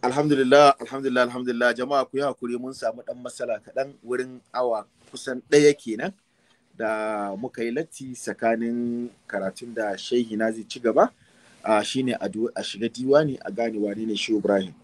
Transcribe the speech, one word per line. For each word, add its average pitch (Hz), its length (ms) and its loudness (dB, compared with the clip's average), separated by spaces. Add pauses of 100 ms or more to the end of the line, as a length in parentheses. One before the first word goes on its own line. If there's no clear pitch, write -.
Alhamdulillah, 139 760 6
alhamdulillah, 127 460 -2
alhamdulillah. 123 480 0
Jama'a 131 340 0
ku - 100 -8
yi 143 40 -2
hakuri 127 360 -4
mun 131 140 -10
samu 120 300 -6
ɗan 123 160 -12
matsala 120 400 -6
kaɗan 135 360 -8 (100)
wurin 127 360 -6 (140)
awa 117 320 -2 (240)
kusan 127 400 -10
ɗaya 147 240 8
kenan 123 380 -6 (640)
da 107 600 -2
muka 117 280 -8
yi 117 60 -4
latti 135 440 -8
tsakanin 120 960 -2 (160)
karatun 104 480 -6
da 104 220 -4
Shehi 117 420 -2
na 113 140 0
zai 110 120 -10
ci - 140 -14
gaba. 123 320 4 (540)
Ah, 107 180 4
shine 127 360 -2
a 101 100 -4
du-, 110 280 -2
a - 60 -6
shiga 107 260 -6
diwani 135 560 2
a 95 60 -8
gane 113 260 -2
wane 104 300 -2
ne 110 80 -2
Shehu 107 240 0
Ibrahim 98 340 2 (120)